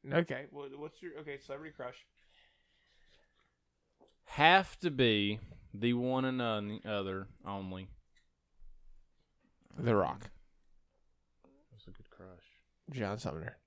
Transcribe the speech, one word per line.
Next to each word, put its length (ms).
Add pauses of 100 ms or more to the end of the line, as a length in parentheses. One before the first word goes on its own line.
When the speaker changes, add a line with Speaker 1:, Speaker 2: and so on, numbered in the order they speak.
(100)
Speaker 1:
Okay. 400
Well, 160 (100)
what's 240
your, 100 (100)
okay, 240
celebrity 300
crush? 300 (2250)
Speaker 2:
Have 540
to 120
be 480 (340)
the 200
one 320
and 120
none 480
other 420 (180)
only. 420 (1900)
Speaker 1:
The 180
Rock. 340 (1400)
Speaker 2:
That's 160
a 40
good 180
crush. 180 (640)
Speaker 1:
John 260
Sumner. 500